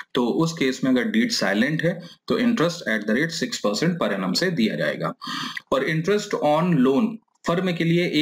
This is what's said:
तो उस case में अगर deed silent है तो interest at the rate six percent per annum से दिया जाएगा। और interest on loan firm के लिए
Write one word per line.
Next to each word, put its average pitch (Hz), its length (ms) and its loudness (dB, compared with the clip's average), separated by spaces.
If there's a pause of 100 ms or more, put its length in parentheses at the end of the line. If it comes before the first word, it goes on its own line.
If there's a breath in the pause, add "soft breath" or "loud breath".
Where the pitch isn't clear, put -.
(160 loud breath)
तो 123 100 2 (180)
उस 160 160 0
case 131 240 0
में 131 80 2
अगर 120 200 2
deed 113 200 2
silent 113 520 0
है 170 100 2 (340 loud breath)
तो 123 120 0
interest 127 500 0
at 113 180 -2
the 110 100 0
rate 165 180 -2
six - 300 -6
percent 156 360 0
per 107 120 0
annum 95 240 -2
से 175 140 0
दिया 117 240 0
जाएगा। 76 380 -2 (580 loud breath)
और - 180 0
interest 180 460 0 (100)
on 160 280 4 (120)
loan 131 220 4 (400)
firm 180 260 0
के 170 100 -2
लिए 165 240 2 (140)